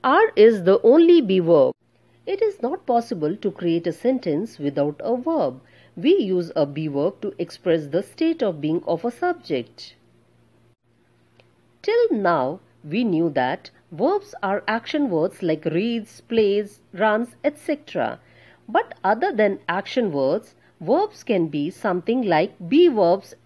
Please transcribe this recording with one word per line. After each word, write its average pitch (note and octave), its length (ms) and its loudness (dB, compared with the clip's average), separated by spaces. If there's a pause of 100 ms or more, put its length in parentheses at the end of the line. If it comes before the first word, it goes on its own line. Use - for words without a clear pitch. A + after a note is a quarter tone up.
are F#4+ 320 4
is G#3 280 6
the F#3+ 200 4
only E4 380 6
be F#3+ 180 2
verb. D#3 340 4 (540)
It G4 140 -4
is G#4 200 -2
not C#4+ 240 -6
possible G#3+ 520 -2
to G3+ 120 -4
create E3+ 380 -2
a D#3+ 60 -2
sentence A3 680 -4
without D3 400 -4
a A#3 160 -2
verb. B3 460 -4 (340)
We C4 220 2
use F#3 380 -2
a D3+ 100 2
be D3 220 -8
verb D3 340 -4
to G#3 180 -8
express E3 480 -4
the E3 160 -4
state D#4+ 400 -4
of E3+ 180 -4
being D#3 240 -4
of E3 200 -4
a A#3+ 60 -2
subject. - 840 -8 (1900)
Till A4+ 300 0
now, E3+ 480 0 (240)
we E3 200 -4
knew E3+ 260 0
that C#3 420 -4 (200)
verbs D#4 520 -4
are G3 240 -4
action A#3 420 -4
words E3+ 320 -2
like D#3 240 -2
reads, G#3 560 -4
plays, G#3 600 -2 (120)
runs, G#3+ 500 0
et D4 140 -2
cetera. F#3 600 -6 (480)
But F4+ 260 -2 (100)
other A3+ 280 0
than G#3 360 2
action G3 440 -2
words, C#3+ 420 -2 (260)
verbs D#4 440 -2
can F3+ 240 0
be D3 220 -4
something G#3 520 -4
like F3 480 -2
be E4+ 180 6
verbs G3 460 2 (120)